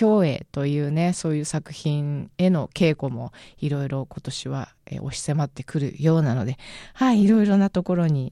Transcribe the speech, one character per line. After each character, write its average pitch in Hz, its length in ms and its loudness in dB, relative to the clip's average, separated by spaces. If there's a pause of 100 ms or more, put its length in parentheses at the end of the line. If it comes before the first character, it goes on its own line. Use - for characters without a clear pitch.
表 214 260 4
映 - 240 -4
と 143 140 -4
い 143 140 0
う 143 120 -2
ね、 170 200 0
そ 165 200 -4
う 151 40 -2
い 151 60 -2
う 156 40 -6
作 156 280 -6
品 147 640 -4
へ 185 120 4
の 160 200 2
稽 160 280 2
古 131 160 -6
も 127 200 -10 (260)
い 147 100 -4
ろ 143 140 -2
い 135 60 -6
ろ 135 160 -6
今 - 160 -14
年 - 280 -10
は、 135 200 -6 (160)
え、 - 140 -10
押 - 140 -8
し - 60 -10
迫 147 240 0
っ 143 60 -2
て - 140 -14
く - 160 -6
る 139 220 -4
よ 160 160 4
う 160 40 2
な 131 140 0
の 113 100 -2
で、 127 120 -6 (360)
は 262 180 2
い、 208 100 6
い 196 60 6
ろ 220 160 6
い - 20 4
ろ 202 120 4
な 196 120 4
と 180 140 -2
こ 185 120 0
ろ 170 120 2
に 135 240 0